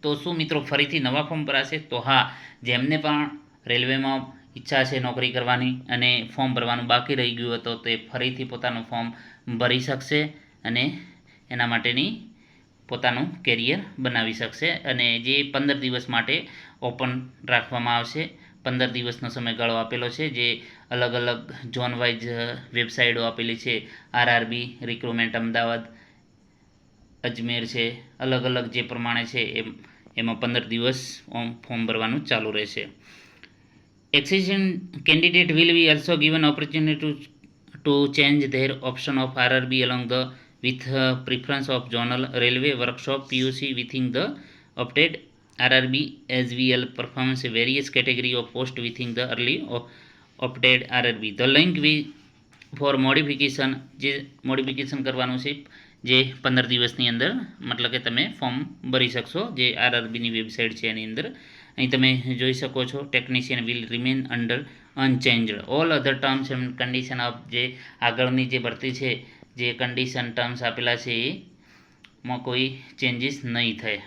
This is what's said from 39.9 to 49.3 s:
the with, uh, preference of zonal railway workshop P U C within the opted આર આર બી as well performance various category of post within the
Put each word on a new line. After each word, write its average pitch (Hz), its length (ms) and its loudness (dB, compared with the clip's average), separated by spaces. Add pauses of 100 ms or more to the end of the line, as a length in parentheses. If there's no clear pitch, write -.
the 127 160 0 (400)
with, 127 180 0
uh, 131 440 0
preference 135 440 -2
of 123 200 -2
zonal 123 440 -2
railway 127 400 2
workshop 135 560 -4
P 131 80 -2
U 131 140 2
C 135 220 -4
within 123 400 -2
the 147 120 0 (520)
opted 156 400 2 (420)
આર 127 140 6
આર 127 140 6
બી 131 300 -2 (120)
as 127 240 0
well 127 320 2
performance 127 580 -4
various 127 540 0
category 123 360 2
of 120 120 0 (100)
post 127 240 -4
within 120 340 -4
the 123 220 -2